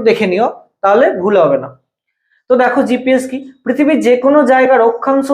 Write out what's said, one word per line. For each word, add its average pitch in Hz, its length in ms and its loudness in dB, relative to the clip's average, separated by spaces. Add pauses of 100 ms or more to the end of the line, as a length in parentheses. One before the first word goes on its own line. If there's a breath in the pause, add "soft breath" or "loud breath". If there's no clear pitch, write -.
দেখে 220 200 0
নিও, 190 200 0 (340)
তাহলে 208 240 2 (160)
ভুল 202 160 0
হবে 143 260 2
না। 127 60 -14 (800)
তো 247 60 0
দেখো 247 280 0
জিপিএস 254 440 -2
কি, 254 100 -10 (240 loud breath)
পৃথিবীর 269 400 0
যে 233 160 2
কোনো 277 220 2 (120)
জায়গার 262 300 2
অক্ষাংশ 269 520 -2